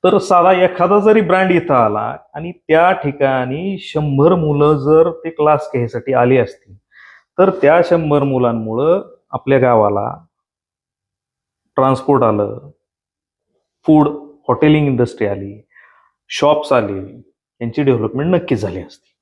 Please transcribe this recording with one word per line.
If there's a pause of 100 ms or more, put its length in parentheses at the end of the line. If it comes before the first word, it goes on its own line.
तर
साधा
एखादा
जरी
ब्रँड
इथं
आला (180)
आणि
त्या
ठिकाणी
शंभर
मुलं
जर (140)
ते
क्लास
घ्यायसाठी
आली
असतील (640)
तर
त्या
शंभर
मुलांमुळं (280)
आपल्या
गावाला (1500)
ट्रान्सपोर्ट
आलं, (1300)
फूड, (400)
हॉटेलिंग
इंडस्ट्री
आली, (680)
शॉप्स
आले, (380)
यांची
डेव्हलपमेंट
नक्कीच
झाली
असती.